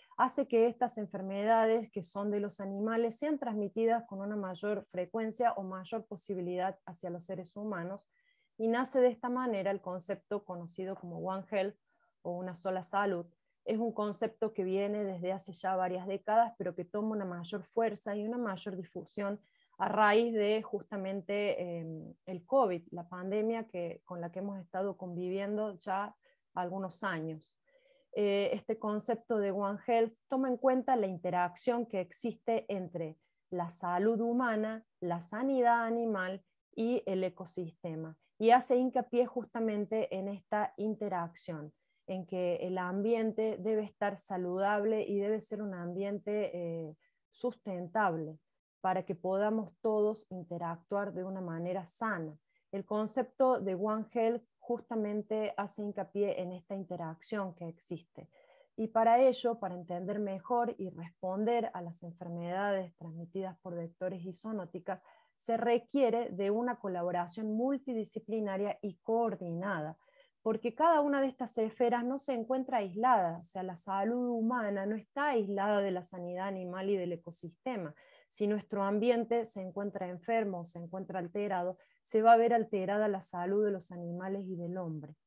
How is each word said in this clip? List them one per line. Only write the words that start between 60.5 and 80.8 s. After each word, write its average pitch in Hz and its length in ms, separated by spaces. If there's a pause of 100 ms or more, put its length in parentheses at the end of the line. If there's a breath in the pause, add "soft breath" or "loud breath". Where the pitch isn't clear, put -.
y 190 100
responder 196 840
a 180 80
las 170 180
enfermedades 175 960
transmitidas 170 640
por 175 160
vectores 170 500
y 185 80
zoonóticas, 190 640 (380 soft breath)
se 226 200
requiere 233 760
de 196 180
una 233 300
colaboración 180 760
multidisciplinaria 220 1300
y 190 220
coordinada, 175 920 (460 soft breath)
porque 220 320
cada 311 280
una 285 200
de 269 60
estas 254 320
esferas 240 440
no 254 140
se - 160
encuentra 247 460
aislada, 196 580
o - 60
sea, 185 180
la 185 160
salud 220 520
humana 220 580
no 214 80
está 277 340
aislada 202 520
de 196 100
la 180 100
sanidad 180 460
animal 190 420
y 202 80
del 180 140
ecosistema. 170 800 (340 loud breath)
Si - 200
nuestro 208 360
ambiente 226 600
se 220 180
encuentra 185 460
enfermo 190 540
o 170 40
se 170 140
encuentra 185 400